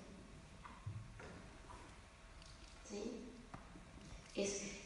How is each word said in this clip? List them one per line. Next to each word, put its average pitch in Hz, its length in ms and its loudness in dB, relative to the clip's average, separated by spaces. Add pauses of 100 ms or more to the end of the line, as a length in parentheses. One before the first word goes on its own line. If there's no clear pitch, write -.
(3000)
¿Sí? 214 220 4 (1200)
Es, 196 280 10 (220)